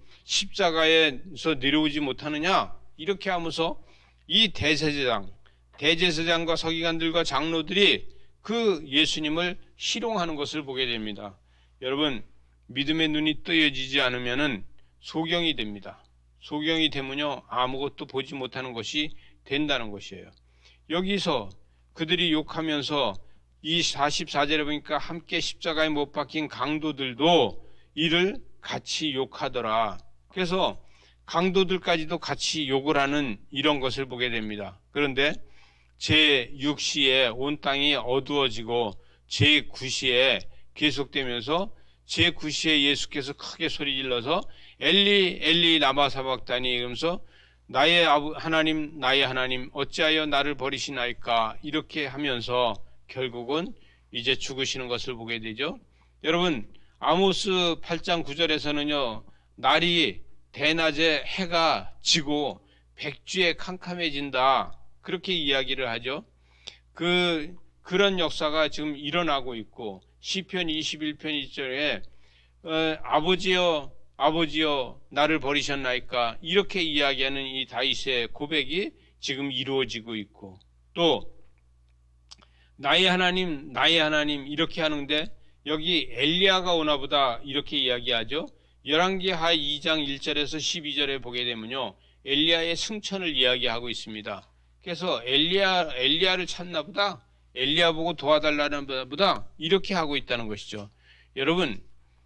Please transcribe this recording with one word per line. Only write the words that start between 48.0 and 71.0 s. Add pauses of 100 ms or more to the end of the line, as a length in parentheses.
아버-,
하나님,
나의
하나님,
어찌하여
나를
버리시나이까?"
이렇게
하면서 (320)
결국은 (380)
이제
죽으시는
것을
보게
되죠. (460)
여러분, (300)
아모스
팔
장
구
절에서는요, (320)
"날이 (300)
대낮에
해가
지고 (360)
백주에
캄캄해진다." (240)
그렇게
이야기를
하죠. (680)
그, (280)
그런
역사가
지금
일어나고
있고 (180)
시편
이십일